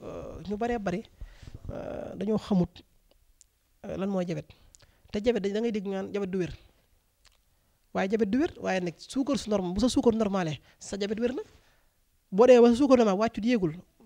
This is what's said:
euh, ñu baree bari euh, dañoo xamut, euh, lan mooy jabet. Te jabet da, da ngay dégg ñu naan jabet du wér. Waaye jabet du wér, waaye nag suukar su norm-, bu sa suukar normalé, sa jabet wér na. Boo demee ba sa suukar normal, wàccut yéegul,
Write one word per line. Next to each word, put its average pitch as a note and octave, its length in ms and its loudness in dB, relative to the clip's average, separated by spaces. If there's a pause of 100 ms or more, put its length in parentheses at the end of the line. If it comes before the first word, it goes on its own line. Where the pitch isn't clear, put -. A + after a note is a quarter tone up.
euh, - 460 -12
ñu G#3 80 -4
baree A#3+ 220 -2
bari G3+ 240 -4 (680)
euh, - 460 -10
dañoo G#3 220 -2
xamut, - 440 0 (1040)
euh, D#3+ 100 -8
lan F#3+ 140 -4
mooy F#3 160 -2
jabet. D#3 200 -8 (680)
Te G#3+ 120 -4
jabet A#3 160 2
da, G3 80 -4
da G3+ 120 -2
ngay A#3 120 -2
dégg G3+ 140 -6
ñu G3 60 -4
naan F#3+ 200 -6
jabet G3+ 180 -4
du F#3+ 80 -4
wér. E3+ 140 -4 (1400)
Waaye F#3 160 -2
jabet A3 200 2
du B3 80 2
wér, D#4+ 220 0
waaye F#3+ 200 0
nag F3 180 -4
suukar C4+ 400 -2
su - 120 -8
norm-, F#3 240 0
bu G3+ 60 -2
sa B3 80 4
suukar A#3+ 260 2
normalé, F#3+ 440 -2 (200)
sa - 200 -12
jabet G3+ 220 -4
wér B3 140 -2
na. F#4 80 -8 (880)
Boo G#3 140 6
demee B3 140 10
ba A#3+ 100 10
sa A#3 60 4
suukar C4 220 6
normal, G#3+ 200 4
wàccut A3 260 -2
yéegul, G3 300 0 (320)